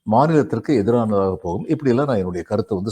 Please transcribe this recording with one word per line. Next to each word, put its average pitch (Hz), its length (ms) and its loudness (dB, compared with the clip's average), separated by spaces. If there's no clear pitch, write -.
மாநிலத்திற்கு 127 580 2
எதிரானதாக 107 680 2
போகும். 90 340 -6
இப்படியெல்லாம் 135 380 0
நான் 135 100 0
என்னுடைய 90 320 -4
கருத்தை 95 340 -2
வந்து 110 80 -6